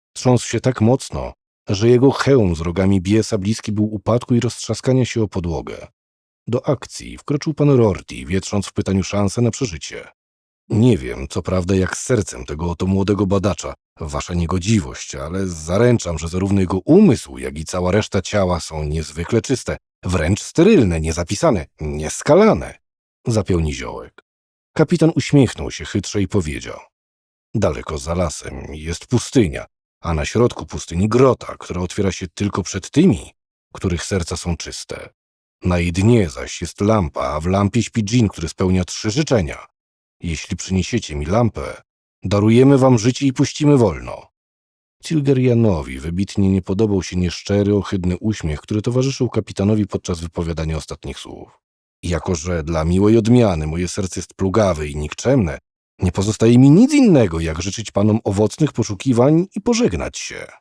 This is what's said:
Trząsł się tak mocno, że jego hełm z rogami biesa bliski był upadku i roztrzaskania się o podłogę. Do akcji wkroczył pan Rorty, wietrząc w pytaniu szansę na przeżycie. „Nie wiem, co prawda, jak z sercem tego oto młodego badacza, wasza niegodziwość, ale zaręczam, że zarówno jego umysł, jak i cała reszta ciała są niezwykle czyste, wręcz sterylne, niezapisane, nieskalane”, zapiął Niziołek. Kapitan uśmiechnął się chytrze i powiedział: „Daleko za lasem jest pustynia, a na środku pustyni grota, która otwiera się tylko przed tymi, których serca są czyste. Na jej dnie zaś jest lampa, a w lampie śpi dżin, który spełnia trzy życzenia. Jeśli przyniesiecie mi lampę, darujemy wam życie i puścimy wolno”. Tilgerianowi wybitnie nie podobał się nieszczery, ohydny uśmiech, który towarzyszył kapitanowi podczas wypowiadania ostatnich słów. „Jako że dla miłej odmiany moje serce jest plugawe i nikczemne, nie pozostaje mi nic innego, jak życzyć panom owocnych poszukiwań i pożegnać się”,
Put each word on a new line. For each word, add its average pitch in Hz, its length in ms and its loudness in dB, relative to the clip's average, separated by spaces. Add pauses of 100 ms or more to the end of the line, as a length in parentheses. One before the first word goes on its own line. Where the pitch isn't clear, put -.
(160)
Trząsł 123 320 2
się 113 120 -4
tak 127 200 0
mocno, 107 520 0 (360)
że 107 200 2
jego 123 220 6
hełm 113 460 2
z 78 40 -8
rogami 95 400 2
biesa 104 380 0
bliski 107 340 -4
był 107 220 -2
upadku 117 400 0
i 117 60 4
roztrzaskania 120 640 -2
się 113 180 -2
o 101 60 -2
podłogę. 76 580 -6 (640)
Do 120 200 -4
akcji 62 500 -6
wkroczył 147 360 -4
pan 147 160 2
Rorty, 92 540 2
wietrząc 95 420 -4
w - 60 -14
pytaniu 98 300 -2
szansę 101 400 -2
na 117 80 2
przeżycie. - 580 -10 (600)
„Nie 110 300 4
wiem, 64 300 -8
co - 140 -6
prawda, 92 320 0
jak 92 220 0
z - 60 -10
sercem 92 420 -4
tego 85 260 -6
oto 90 160 -4
młodego 98 400 0
badacza, 92 480 -2 (260)
wasza 76 340 -8
niegodziwość, 85 800 -2
ale 87 340 -6
zaręczam, 87 720 0
że 80 100 -6
zarówno 95 320 0
jego 82 180 0
umysł, 143 600 4
jak 67 200 -8
i 80 60 -8
cała 90 260 -2
reszta 101 320 0
ciała 90 380 0
są 78 240 -8
niezwykle 82 580 -4
czyste, 82 340 -4 (260)
wręcz 90 400 -2
sterylne, 139 580 4
niezapisane, 85 640 -2 (140)
nieskalane”, 78 1000 0 (480)
zapiął 98 340 0
Niziołek. 64 640 -8 (540)
Kapitan 165 380 2
uśmiechnął 123 560 2
się - 140 -10
chytrze 104 380 -4
i 92 60 -2
powiedział: 69 520 -4 (720)
„Daleko 80 440 -2
za 73 160 -6
lasem 82 600 -6
jest 80 320 -10
pustynia, 110 600 0 (360)
a 85 120 -2
na 73 100 -2
środku - 420 0
pustyni 85 420 -4
grota, 123 500 2
która 87 220 -8
otwiera 92 320 -2
się - 160 -8
tylko 98 340 -4
przed - 280 -8
tymi, 147 420 2 (420)
których 90 300 -2
serca 92 320 -4
są 85 200 -4
czyste. - 520 -12 (560)
Na 90 140 2
jej 87 140 -2
dnie 98 360 4
zaś 65 320 -12
jest - 200 -10
lampa, 101 400 0
a 71 200 -4
w 82 60 -4
lampie 101 360 0
śpi - 220 -2
dżin, 110 240 2
który 80 200 -8
spełnia 92 360 0
trzy - 260 -8
życzenia. 110 560 -2 (540)
Jeśli 85 360 -6
przyniesiecie 95 600 -2
mi 71 100 -4
lampę, 101 560 -2 (400)
darujemy 113 560 6
wam 131 200 6
życie 127 280 0
i 131 60 0
puścimy 143 440 2
wolno”. 69 520 0 (720)
Tilgerianowi 117 960 2
wybitnie 95 520 0
nie 95 120 2
podobał 101 400 0
się - 140 -8
nieszczery, 101 580 0
ohydny 90 440 -2
uśmiech, 85 420 -4
który 104 220 -4
towarzyszył 127 460 -2
kapitanowi 104 580 0
podczas 90 340 -6
wypowiadania 80 560 -6
ostatnich 73 420 -12
słów. - 420 -18 (420)
„Jako 85 320 -2
że 82 280 -4
dla 80 220 -2
miłej 98 320 4
odmiany 107 500 4
moje 85 220 -4
serce 95 320 -6
jest - 140 -14
plugawe 92 540 0
i 71 80 -10
nikczemne, 80 640 -2 (400)
nie 92 140 0
pozostaje 113 460 4
mi 139 120 8
nic 247 240 6
innego, 135 460 4
jak 80 220 -4
życzyć 101 280 -8
panom 107 340 2
owocnych 107 480 0
poszukiwań 131 800 2
i 202 60 -6
pożegnać 214 580 -2
się”, - 280 -12 (140)